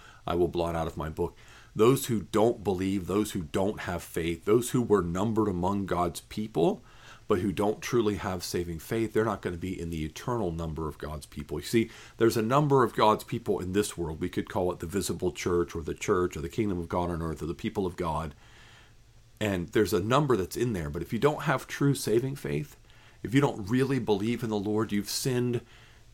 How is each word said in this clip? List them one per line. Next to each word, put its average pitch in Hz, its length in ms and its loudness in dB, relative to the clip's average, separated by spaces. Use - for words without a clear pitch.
I 85 80 0
will 87 140 4
blot 85 280 -2
out 80 120 -2
of - 100 -10
my 78 120 -6
book." 82 280 -4
Those 120 320 6
who 110 160 0
don't 107 400 2
believe, 95 420 -2
those 101 280 0
who 95 100 -4
don't 98 380 -2
have 87 200 -6
faith, 85 440 -6
those 117 260 4
who 127 100 2
were 101 220 4
numbered 104 440 0
among 95 380 0
God's 87 360 -2
people, 160 640 -2
but 101 120 2
who 98 120 0
don't 104 300 0
truly 107 340 2
have 92 260 -4
saving 85 380 -4
faith, 113 320 -2
they're 110 140 4
not 104 160 -2
gonna 90 160 -4
be 92 200 -6
in 85 120 -6
the 80 160 -4
eternal 110 440 -4
number 80 380 -4
of 73 100 -8
God's 73 280 -10
people. 73 340 -8
You - 60 -10
see, 113 260 2
there's 113 220 4
a 113 40 2
number 135 440 4
of 101 100 -2
God's 107 300 4
people 113 340 -2
in 92 140 -4
this 104 240 2
world. 80 240 -4
We 92 80 -2
could - 200 -4
call 90 220 2
it 82 80 -6
the 87 80 -8
visible 90 460 -2
church 87 420 0
or 82 60 -6
the 80 120 -6
church 90 440 0
or 76 40 -6
the - 60 -4
kingdom 101 320 -2
of 82 80 -6
God 87 240 0
on 82 100 -2
earth 80 220 -4
or - 20 -4
the 82 80 -4
people 104 320 -4
of 85 120 -6
God. 80 360 -4
And 98 280 0
there's 104 220 4
a 98 80 4
number 127 380 4
that's 90 180 -4
in 120 160 0
there. 82 180 -2
But 82 120 -6
if - 100 -10
you 113 80 -2
don't 147 240 2
have 135 240 -2
true 139 280 2
saving 131 420 0
faith, 147 400 -4
if 95 120 -4
you 131 80 6
don't 107 280 0
really 127 300 2
believe 110 420 0
in 117 80 -4
the 107 80 0
Lord, 107 360 0
you've 101 160 0
sinned 123 500 0